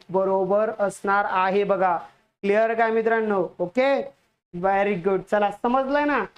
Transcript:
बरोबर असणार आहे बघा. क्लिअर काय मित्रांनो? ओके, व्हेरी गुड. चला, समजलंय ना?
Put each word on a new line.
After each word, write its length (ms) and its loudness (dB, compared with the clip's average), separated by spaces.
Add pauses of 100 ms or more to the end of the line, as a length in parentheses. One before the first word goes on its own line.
बरोबर 720 0
असणार 500 0
आहे 340 2
बघा. 340 0 (440)
क्लिअर 320 2
काय 180 0
मित्रांनो? 560 0 (120)
ओके, 420 0 (520)
व्हेरी 420 0
गुड. 260 -2 (100)
चला, 200 0
समजलंय 540 -2
ना? 180 0 (140)